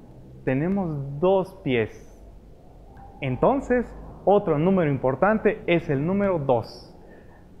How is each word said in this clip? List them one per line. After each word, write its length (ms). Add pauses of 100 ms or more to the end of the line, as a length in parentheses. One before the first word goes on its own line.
(440)
tenemos 760
dos 460
pies. 480 (1120)
Entonces, 640 (380)
otro 340
número 320
importante 760
es 220
el 180
número 320
dos. 540 (680)